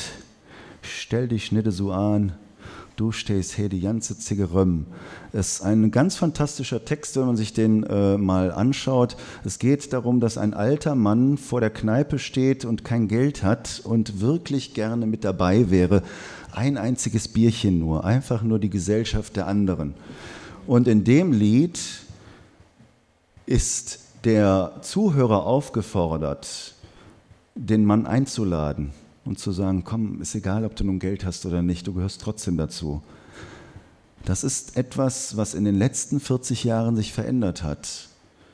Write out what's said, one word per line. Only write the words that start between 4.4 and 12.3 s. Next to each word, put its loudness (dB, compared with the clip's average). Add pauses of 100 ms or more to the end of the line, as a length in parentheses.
rum." 2 (460)
Es -2
ist -8
ein 4
ganz 2
fantastischer -2
Text, -6
wenn 2
man 2
sich -2
den, 4
äh, 2
mal 2
anschaut. 0 (280)
Es -8
geht 0
darum, 2
dass 0
ein 0
alter 0
Mann 4
vor -4
der 2
Kneipe 0
steht 0